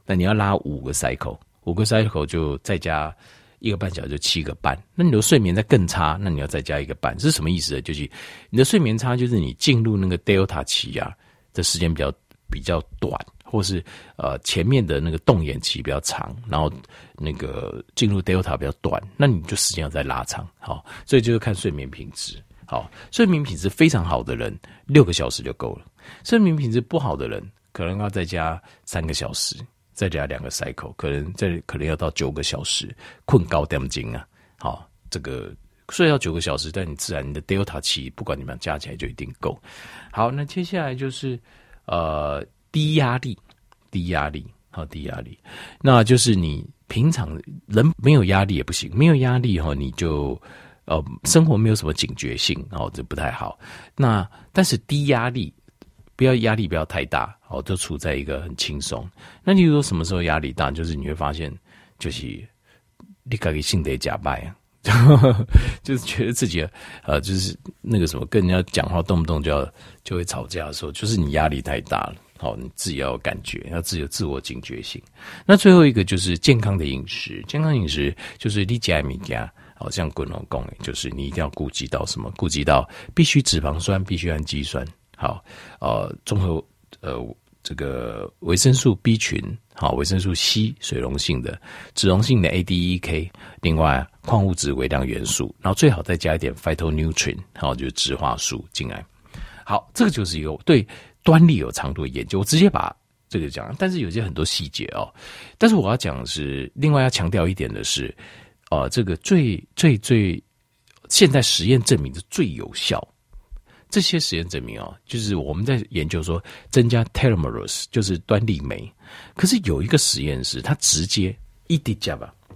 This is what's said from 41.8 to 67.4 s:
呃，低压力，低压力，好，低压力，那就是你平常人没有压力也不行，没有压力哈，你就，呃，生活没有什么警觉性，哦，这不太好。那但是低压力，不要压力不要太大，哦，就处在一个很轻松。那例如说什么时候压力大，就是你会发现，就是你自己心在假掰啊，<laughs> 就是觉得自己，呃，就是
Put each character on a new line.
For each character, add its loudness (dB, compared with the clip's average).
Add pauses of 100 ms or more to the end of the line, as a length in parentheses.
呃， -4 (280)
低 0
压 2
力， -8 (520)
低 -4
压 0
力， -10 (260)
好， -12
低 -12
压 -8
力， -18 (420)
那 8
就 6
是 4
你 -2 (220)
平 2
常 -4 (260)
人 4
没 4
有 8
压 4
力 0
也 0
不 -6
行， -6
没 6
有 8
压 2
力 2
哈， 0
你 -4
就， -2 (460)
呃， 0 (220)
生 6
活 4
没 4
有 4
什 -2
么 0
警 -4
觉 -6
性， -2 (100)
哦， -6
这 -10
不 -10
太 -2
好。 -10 (360)
那 2 (240)
但 4
是 2
低 -2
压 2
力， -6 (640)
不 4
要 6
压 2
力 0
不 -2
要 -2
太 -4
大， -2 (140)
哦， -8
就 -4
处 -8
在 -4
一 -6
个 -6
很 -12
轻 -4
松。 -8 (340)
那 4
例 8
如 8
说 4
什 -2
么 0
时 -2
候 0
压 2
力 -4
大， 0
就 -4
是 -2
你 -6
会 -4
发 -4
现， -8 (480)
就 -6
是 -10 (960)
你 -6
自 -2
己 -4
心 0
在 -2
假 -4
掰 -4
啊， -14 (300)
<laughs> 8
就 -2
是 -6
觉 -2
得 -2
自 0
己， -2 (440)
呃， 0
就 -2
是 -2 (240)